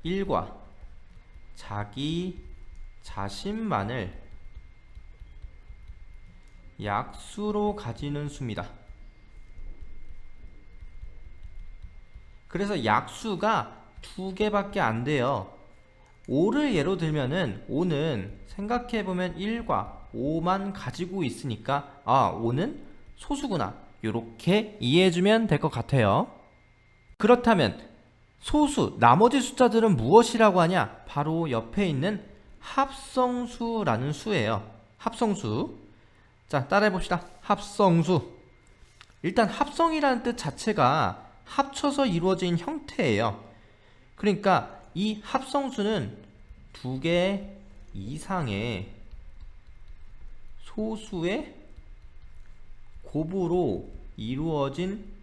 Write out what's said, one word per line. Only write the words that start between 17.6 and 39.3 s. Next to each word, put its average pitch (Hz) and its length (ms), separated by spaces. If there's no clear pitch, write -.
오는 143 720
생각해보면 196 920
일과 196 720
오만 170 640
가지고 175 500
있으니까 135 800
"아, 120 240
오는 120 560
소수구나." 196 580
요렇게 165 760
이해해주면 185 680
될 147 140
것 160 100
같아요. 123 600
그렇다면 220 800
소수, 285 560
나머지 202 400
숫자들은 220 560
무엇이라고 202 640
하냐? 165 460
바로 156 440
옆에 123 380
있는 160 340
합성수라는 233 1500
수예요. 117 580
합성수. 202 800
자, 131 200
따라해봅시다. 185 580
합성수. 175 880
일단 226 260